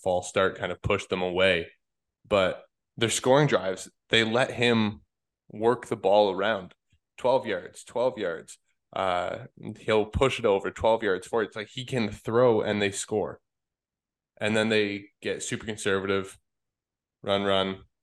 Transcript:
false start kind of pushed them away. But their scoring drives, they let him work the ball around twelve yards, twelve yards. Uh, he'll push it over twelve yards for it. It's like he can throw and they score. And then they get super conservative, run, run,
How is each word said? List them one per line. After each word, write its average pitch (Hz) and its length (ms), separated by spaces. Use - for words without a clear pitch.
false 90 240
start 95 300
kind 90 160
of - 80
pushed 101 260
them 92 140
away. 90 460
But 92 360
their 113 120
scoring 139 380
drives, 95 420
they 113 160
let 120 260
him 113 480
work 113 380
the 120 80
ball 104 340
around 95 440
twelve 123 300
yards, 87 380
twelve 120 320
yards. 87 400
Uh, 90 520
he'll 107 260
push - 340
it 117 60
over 98 260
twelve 113 320
yards 92 220
for 117 160
it. 98 60
It's - 80
like 104 140
he 127 160
can 117 240
throw 117 500
and 104 220
they 101 100
score. 95 480
And 110 160
then 110 100
they 101 380
get 98 220
super - 220
conservative, 98 720
run, 98 220
run, 95 340